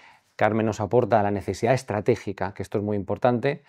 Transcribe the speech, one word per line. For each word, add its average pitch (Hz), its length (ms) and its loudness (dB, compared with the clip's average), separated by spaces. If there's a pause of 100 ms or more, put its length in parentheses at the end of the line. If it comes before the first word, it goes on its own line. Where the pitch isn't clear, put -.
(360)
Carmen 110 300 2
nos 110 160 -2
aporta 110 420 2
la 101 80 0
necesidad 104 420 0
estratégica, 104 800 -2
que 101 100 -10
esto - 160 -4
es 101 40 -4
muy 104 140 -2
importante, 123 720 0